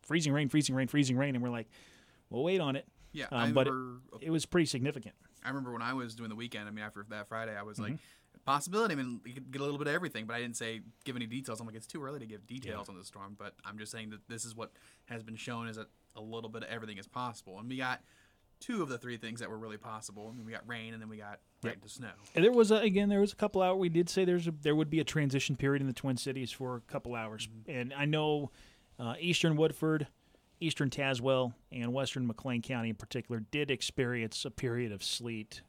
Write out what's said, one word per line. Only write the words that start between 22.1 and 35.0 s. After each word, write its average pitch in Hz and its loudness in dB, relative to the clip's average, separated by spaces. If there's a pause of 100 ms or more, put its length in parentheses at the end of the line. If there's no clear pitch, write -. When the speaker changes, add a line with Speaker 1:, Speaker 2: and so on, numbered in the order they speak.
Speaker 1:
And 165 8
there 240 12
was 226 8
a, 220 10
again, 202 4
there 202 6
was 202 6
a - -14
couple 202 2
hours. 185 4
We 180 4
did 170 4
say 190 2
there's 175 4
a, 165 0
there 147 2
would 156 4
be 160 4
a 147 4
transition 139 2
period 139 4
in 139 2
the 127 0
Twin 131 0
Cities 131 -4
for 127 -4
a 117 -8
couple 120 -6
hours. 110 -4
Speaker 2:
Mm-hmm. 110 -12
Speaker 1:
And 127 -2
I 143 0
know, 151 4 (480)
uh, 120 -2
Eastern 165 4
Woodford, 156 4 (520)
Eastern 147 0
Tazewell, 131 2 (160)
and 120 -2
Western 131 0
McLean 120 -2
County 117 -2
in 110 -2
particular 117 -4
did 139 0
experience 120 0
a 123 -4
period 120 0
of 98 -6